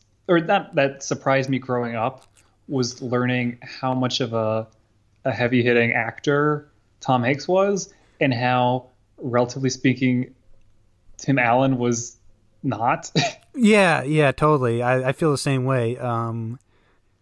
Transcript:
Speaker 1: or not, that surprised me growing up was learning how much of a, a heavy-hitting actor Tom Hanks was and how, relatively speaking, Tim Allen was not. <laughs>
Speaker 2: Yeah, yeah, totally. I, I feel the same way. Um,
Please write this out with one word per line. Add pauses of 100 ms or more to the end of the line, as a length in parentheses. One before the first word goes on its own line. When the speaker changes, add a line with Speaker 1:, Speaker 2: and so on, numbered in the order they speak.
(280)
Speaker 1:
or
not,
that
surprised
me
growing
up (420)
was
learning
how
much
of
a, (580)
a
heavy-hitting
actor (320)
Tom
Hanks
was (280)
and
how, (320)
relatively
speaking, (800)
Tim
Allen
was (460)
not.
<laughs> (380)
Speaker 2:
Yeah,
yeah,
totally.
I,
I
feel
the
same
way.
Um, (640)